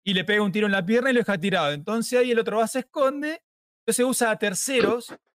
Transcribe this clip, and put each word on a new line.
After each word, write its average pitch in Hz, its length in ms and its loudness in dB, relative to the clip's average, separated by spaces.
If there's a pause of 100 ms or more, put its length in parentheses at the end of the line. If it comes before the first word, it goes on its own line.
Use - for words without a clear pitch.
y 196 80 0
le 185 120 0
pega 208 180 2
un 202 80 0
tiro 214 160 0
en 202 60 0
la 190 120 0
pierna 240 240 2
y 262 40 2
lo 240 60 4
deja 202 200 0
tirado. 170 320 0
Entonces 226 480 -4
ahí 247 120 2
el 226 80 2
otro 214 180 -2
va, 226 100 2
se 262 120 -6
esconde, 294 640 -2 (440)
entonces 240 200 0
usa 240 260 0
a 214 80 -2
terceros 220 760 -2 (200)